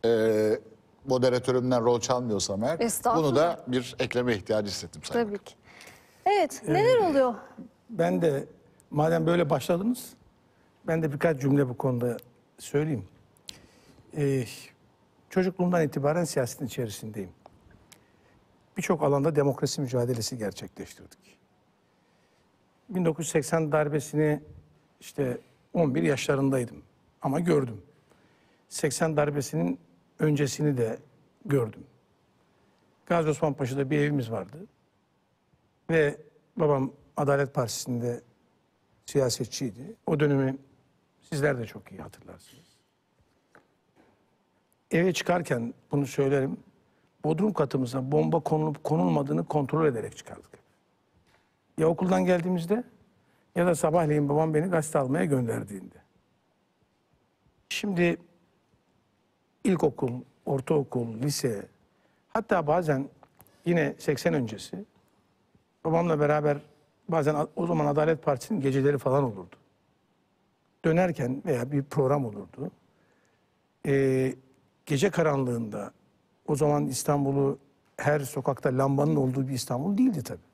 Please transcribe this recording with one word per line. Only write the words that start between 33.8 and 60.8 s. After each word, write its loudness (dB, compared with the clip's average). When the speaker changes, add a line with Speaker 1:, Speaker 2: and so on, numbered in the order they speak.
Speaker 3:
bir 2
evimiz 0
vardı -8
ve 4
babam 2
Adalet 0
Partisi'nde -4
siyasetçiydi. -4
O 0
dönemi 2
sizler 0
de -6
çok -18
iyi -16
hatırlarsınız. -20
Eve 4
çıkarken -2
bunu 0
söylerim, 0
bodrum 0
katımıza -2
bomba 2
konulup -2
konulmadığını 0
kontrol 0
ederek -2
çıkardık. -18
Ya 2
okuldan 2
geldiğimizde 0
ya 2
da 2
sabahleyin 2
babam 2
beni 2
gazete -2
almaya 0
gönderdiğinde. -4
Şimdi 0
ilkokul, 2
ortaokul, -2